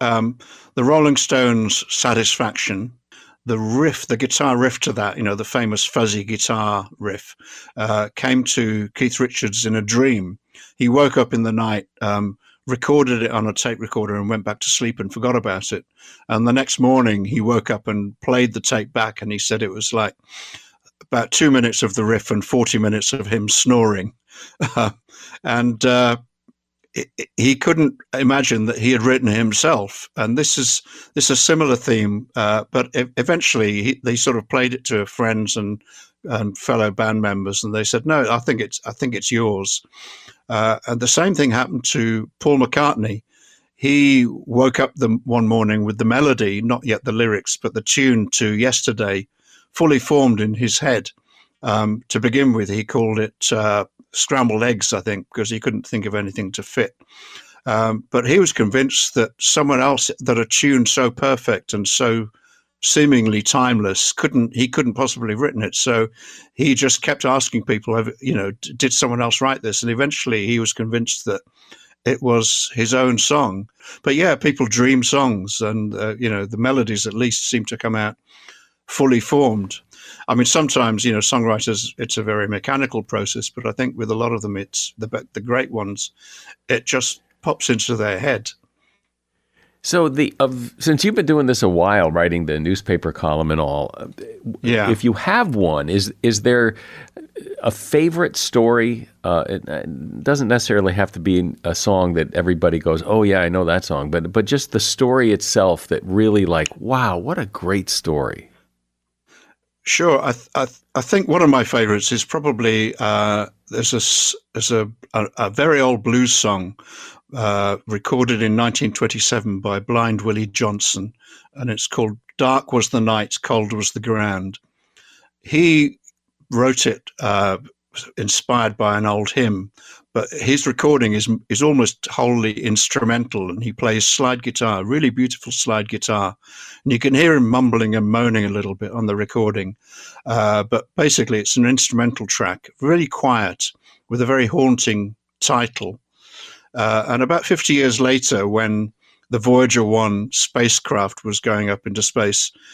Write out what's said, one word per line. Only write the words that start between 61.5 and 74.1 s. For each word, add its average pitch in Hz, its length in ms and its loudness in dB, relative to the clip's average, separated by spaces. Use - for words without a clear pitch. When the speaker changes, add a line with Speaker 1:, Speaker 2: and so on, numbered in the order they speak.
Speaker 1:
and 104 140 -2
so 113 420 0
seemingly 120 600 4
timeless, 117 720 2
couldn't, 127 420 0
he 127 140 0
couldn't 127 240 0
possibly 120 400 -4
have 113 80 -4
written 113 220 -2
it. 95 120 -6
So 113 320 0
he 135 220 2
just 131 260 0
kept 143 240 -2
asking 127 400 0
people, 113 300 -2
"Have, 113 260 -2
you 135 120 -2
know, 98 180 -2
d-, - 220 -14
did 123 200 -2
someone 120 280 0
else 117 200 -2
write 135 220 0
this?" 110 180 -4
And 117 100 -2
eventually 120 540 -2
he 117 140 0
was 113 120 -2
convinced 117 540 -4
that 98 160 -4
it 123 160 0
was 117 520 0
his 117 200 0
own 127 240 2
song. 107 500 0
But 139 120 0